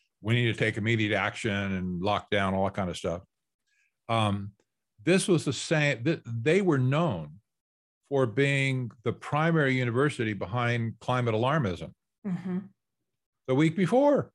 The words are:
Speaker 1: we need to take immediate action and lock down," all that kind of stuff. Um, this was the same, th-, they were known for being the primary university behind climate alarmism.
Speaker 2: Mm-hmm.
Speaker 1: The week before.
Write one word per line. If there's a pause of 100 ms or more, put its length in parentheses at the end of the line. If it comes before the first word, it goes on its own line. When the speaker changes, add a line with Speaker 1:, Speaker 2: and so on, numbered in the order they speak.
(200)
Speaker 1:
we
need
to
take
immediate
action
and
lock
down,"
all
that
kind
of
stuff. (880)
Um, (520)
this
was
the
same,
th-,
they
were
known (680)
for
being (120)
the
primary
university
behind
climate
alarmism. (360)
Speaker 2:
Mm-hmm. (880)
Speaker 1:
The
week
before.